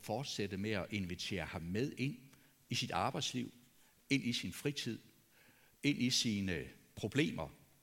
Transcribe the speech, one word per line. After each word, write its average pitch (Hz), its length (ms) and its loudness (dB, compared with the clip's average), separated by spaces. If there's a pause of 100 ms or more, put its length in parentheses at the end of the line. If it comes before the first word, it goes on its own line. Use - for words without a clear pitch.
fortsætte 110 560 -2
med 101 140 0
at 101 200 0
invitere 90 540 -2
ham 80 180 -6
med 107 340 0
ind 135 220 -2 (520)
i 123 40 0
sit 117 160 -2
arbejdsliv, 123 640 0 (580)
ind 135 140 4
i 117 80 2
sin 98 200 -2
fritid, 120 460 -2 (840)
ind 147 200 4
i 123 80 6
sine 95 580 2 (260)
problemer, 117 540 2 (340)